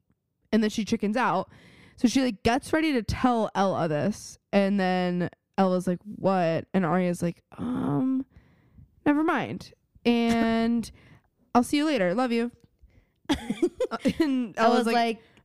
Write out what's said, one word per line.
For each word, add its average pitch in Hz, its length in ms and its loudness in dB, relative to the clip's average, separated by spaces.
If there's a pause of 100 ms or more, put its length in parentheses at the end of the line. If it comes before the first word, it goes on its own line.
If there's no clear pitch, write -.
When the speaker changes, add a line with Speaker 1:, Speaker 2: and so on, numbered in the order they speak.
(520)
Speaker 1:
And 220 100 4
then 214 80 0
she 220 140 -4
chickens 214 320 -2
out. 190 340 -2 (460)
So - 100 2
she, 262 160 2
like, 247 220 -2
gets 233 280 0
ready 320 200 2
to 240 100 0
tell 233 540 0
Ella 170 320 0
this. 151 500 -4 (140)
And 196 260 2
then 180 500 0 (300)
Ella's 185 300 2
like, 175 160 -2
"What?" 180 680 0
And 190 140 0
Arya's 175 340 0
like, 170 220 -4 (160)
"Um, 262 680 -2 (800)
never 294 180 2
mind. 208 500 -4 (340)
And 233 840 0 (340)
<laughs> - 320 -10
I'll 240 100 6
see 294 140 -2
you 294 60 2
later. 202 300 0
Love 247 160 0
you." 233 220 -2 (760)
Speaker 2:
<laughs> - 80 0 (560)
Speaker 1:
Uh, 220 40 -4 (240)
and 254 360 -2
Speaker 2:
Ella's 226 200 4
Speaker 1:
Ella's 240 100 2
like, 233 80 2
Speaker 2:
like, 233 240 0 (260)